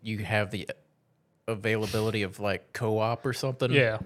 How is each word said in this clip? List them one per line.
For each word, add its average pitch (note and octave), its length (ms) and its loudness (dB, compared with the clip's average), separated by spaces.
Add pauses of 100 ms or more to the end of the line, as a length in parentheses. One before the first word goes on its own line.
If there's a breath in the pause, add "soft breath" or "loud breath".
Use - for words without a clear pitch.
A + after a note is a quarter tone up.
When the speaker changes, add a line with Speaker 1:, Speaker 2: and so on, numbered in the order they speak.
Speaker 1:
you A2 160 -4
have G#2 320 0
the G2+ 180 -6 (800)
availability A2 760 0
of, F#2+ 180 -6
like, G2 320 -2
co-op A2 540 0
or C3 60 0
something, B2+ 400 0
Speaker 2:
Yeah. A#2 340 6